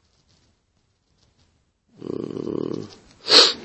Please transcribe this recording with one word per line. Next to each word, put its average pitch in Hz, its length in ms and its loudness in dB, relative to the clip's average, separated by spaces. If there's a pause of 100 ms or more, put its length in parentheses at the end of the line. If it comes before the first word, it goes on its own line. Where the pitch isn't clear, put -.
(2000)
mm, - 840 -6 (840)